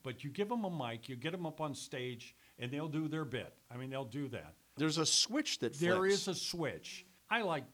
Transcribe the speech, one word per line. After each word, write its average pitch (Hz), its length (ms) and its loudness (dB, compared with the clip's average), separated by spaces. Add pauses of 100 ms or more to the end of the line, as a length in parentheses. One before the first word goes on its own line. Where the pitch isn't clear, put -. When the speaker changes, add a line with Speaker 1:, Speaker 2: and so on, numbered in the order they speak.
Speaker 1:
But 127 220 -6
you 143 60 -4
give 202 200 0
'em 240 140 0
a 185 60 0
mic, 120 380 -4
you 131 80 -6
get 156 180 -2
'em 180 120 -2
up 151 140 -4
on 147 140 -2
stage, 127 600 -6 (240)
and 123 120 -4
they'll 147 180 -2
do 156 200 0
their 156 160 0
bit. 113 300 -4 (160)
I 120 60 -10
mean, 131 140 -6
they'll 135 140 -2
do 135 240 -4
that. 80 260 -6 (220)
Speaker 2:
There's 156 220 4
a 160 80 4
switch - 520 4
that 120 160 2
Speaker 1:
There 165 220 6
Speaker 2:
flips. 190 180 6
Speaker 1:
is 190 140 0
a 185 60 0
switch. - 720 -4 (240)
I 226 140 2
like 160 320 0